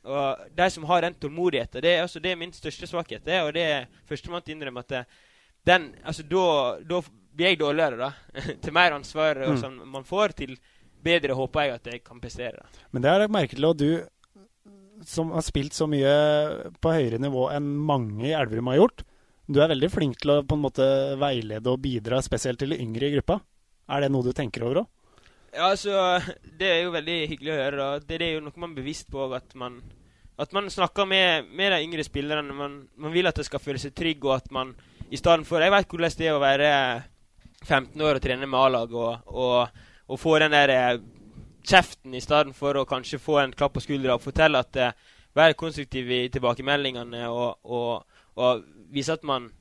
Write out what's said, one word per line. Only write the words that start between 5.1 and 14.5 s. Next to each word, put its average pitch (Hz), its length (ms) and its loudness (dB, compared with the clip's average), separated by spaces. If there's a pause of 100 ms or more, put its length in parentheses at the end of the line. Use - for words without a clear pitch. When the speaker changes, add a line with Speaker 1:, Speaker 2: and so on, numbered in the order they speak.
Speaker 1:
den, 170 300 2 (100)
altså, 156 240 -10
da, 185 160 2 (400)
da 175 160 -2 (320)
blir 165 160 -2
jeg 175 100 2
dårligere, 147 380 0
da. 127 140 -4 (260)
<laughs> - 260 -10
Til 151 140 -8
mer 175 160 4
ansvar 147 540 -2
og 147 80 2
Speaker 2:
Mm. 120 80 -2
Speaker 1:
sånn 131 160 -10 (100)
man 135 160 -10
får, 190 320 0
til 131 220 -10 (440)
bedre 156 300 2
håper 135 300 -2
jeg 139 100 0
at 117 120 -12 (100)
jeg 120 100 -16
kan 120 160 -20
prestere, 123 400 -12
da. - 320 -20
Speaker 2:
Men 123 100 -2
det 139 80 6
har 196 100 6
jeg 214 120 2
merket 151 240 0
til, 139 80 0
og 160 140 4
du 156 260 2 (1000)